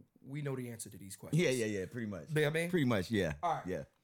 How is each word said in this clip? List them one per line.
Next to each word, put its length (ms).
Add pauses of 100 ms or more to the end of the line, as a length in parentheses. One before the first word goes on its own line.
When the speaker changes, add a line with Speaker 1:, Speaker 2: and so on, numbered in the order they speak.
(260)
Speaker 1:
We 160
know 140
the 120
answer 220
to 80
these 160
questions. 260
Speaker 2:
Yeah, 100
yeah, 160
yeah, 200
pretty 220
much. 200
Speaker 1:
You 60
know 80
what 140
I 40
mean? 100
Speaker 2:
Pretty 160
much, 260
yeah. 280
Speaker 1:
All 140
right. 120
Speaker 2:
Yeah. 160 (220)